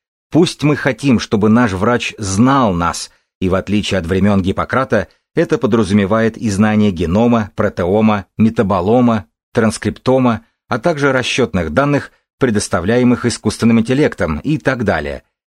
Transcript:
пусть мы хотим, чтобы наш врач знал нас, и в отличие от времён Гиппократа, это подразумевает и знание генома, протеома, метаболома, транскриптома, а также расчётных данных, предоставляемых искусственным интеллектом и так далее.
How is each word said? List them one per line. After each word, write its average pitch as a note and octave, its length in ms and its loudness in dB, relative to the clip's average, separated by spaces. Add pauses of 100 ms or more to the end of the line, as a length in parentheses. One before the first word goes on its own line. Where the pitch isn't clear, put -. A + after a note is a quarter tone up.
(300)
пусть - 320 2
мы D3 140 2
хотим, C3 420 0
чтобы G#2+ 300 0
наш A2+ 240 4
врач A2 460 -2
знал A2 540 2
нас, E2+ 380 -4 (300)
и F#2+ 80 -2
в F#2 80 0
отличие F#2+ 420 -2
от E2 80 -6
времён F#2+ 360 2
Гиппократа, F#2+ 680 -2 (260)
это E3 240 0
подразумевает G#2+ 800 0
и A2 140 -4
знание G#2+ 420 2
генома, G#2+ 640 0
протеома, G2+ 680 0 (100)
метаболома, A2 880 0 (260)
транскриптома, A#2 880 0 (260)
а A#2 100 -4
также C#3+ 340 0
расчётных A2+ 580 -2
данных, C#3 420 0 (260)
предоставляемых A#2 880 0
искусственным A2+ 540 0
интеллектом A2+ 580 -2
и C#3+ 200 -4
так B2 260 -4
далее. D2 400 -4 (300)